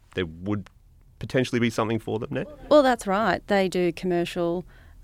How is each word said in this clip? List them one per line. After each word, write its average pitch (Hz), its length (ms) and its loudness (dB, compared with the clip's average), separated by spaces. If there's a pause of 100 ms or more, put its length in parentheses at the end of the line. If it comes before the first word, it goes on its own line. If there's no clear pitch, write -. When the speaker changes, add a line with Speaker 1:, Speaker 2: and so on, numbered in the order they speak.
(140)
Speaker 1:
there 92 120 -2
would 92 420 -6 (500)
potentially 127 420 0
be 117 100 2
something 113 300 -2
for 110 180 -6
them 117 140 -8
there? 135 140 -4 (220)
Speaker 2:
Well, 294 140 8
that's 247 240 2
right. 196 400 0
They 196 220 2
do 180 240 0
commercial, 175 720 -2 (400)